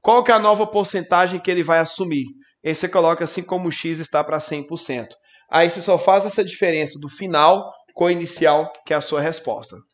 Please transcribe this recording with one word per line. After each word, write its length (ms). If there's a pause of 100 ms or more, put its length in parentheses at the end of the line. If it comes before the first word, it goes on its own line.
Qual 220
que 80
é 40
a 40
nova 260
porcentagem 760
que 100
ele 120
vai 180
assumir? 440 (400)
Aí 80
você 160
coloca 360
assim 180
como 280
X 280
está 240
pra 160
cem 260
por 140
cento. 360 (360)
Aí 180
você 140
só 160
faz 260
essa 200
diferença 560
do 80
final 600 (240)
com 120
o 60
inicial, 600 (140)
que 80
é 20
a 40
sua 200
resposta. 560 (180)